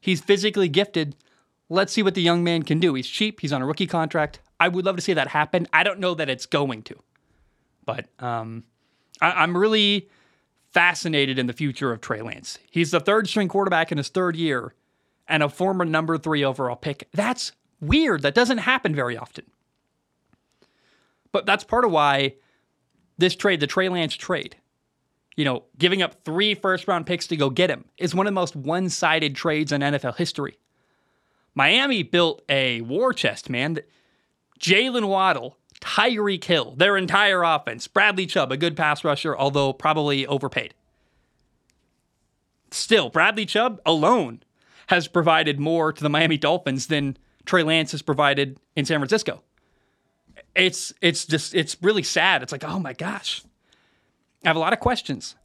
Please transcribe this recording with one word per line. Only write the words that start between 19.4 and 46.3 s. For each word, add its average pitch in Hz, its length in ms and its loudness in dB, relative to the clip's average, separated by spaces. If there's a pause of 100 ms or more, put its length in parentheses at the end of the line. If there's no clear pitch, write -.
But - 140 0
that's 196 180 2
part 240 200 0
of 220 80 2
why 139 440 2 (840)
this 175 180 2
trade, 185 240 2
the 143 80 0
Trey 185 220 0
Lance 170 260 -2
trade, - 400 -6 (800)
you 151 80 -2
know, 127 200 -2 (140)
giving 175 240 2
up - 220 -4
three 202 320 -2
first 190 320 -2
round 175 180 0
picks 175 220 -4
to 170 80 -4
go 139 140 0
get 175 200 2
him, - 160 -6 (120)
is 170 160 -4
one 190 140 2
of 208 40 -2
the 190 80 -2
most 170 160 -4
one-sided 156 800 -2
trades 151 360 -2
in 143 100 0
N 143 140 0
F 139 100 -4
L 120 80 -4
history. - 440 -6 (960)
Miami 208 500 2
built 170 460 0
a 131 320 0
war 185 320 -2
chest, - 360 -4
man. 139 300 -2 (800)
Jaylen 226 480 2
Waddle, 190 500 0 (240)
Tyreek 208 640 0
Hill, 139 340 0
their 196 200 4
entire 190 460 2
offense, 147 440 -2
Bradley 196 380 2
Chubb, 139 260 0
a 135 60 -2
good 160 180 -2
pass 151 280 0
rusher, 151 340 -2
although 139 360 2
probably 147 520 0
overpaid. 131 480 -4 (2000)
Still, 185 380 0
Bradley 202 360 2
Chubb 220 400 0
alone 160 560 2 (460)
has 175 200 2
provided 160 520 2
more 156 320 0
to 151 120 -10
the 147 60 2
Miami 156 280 2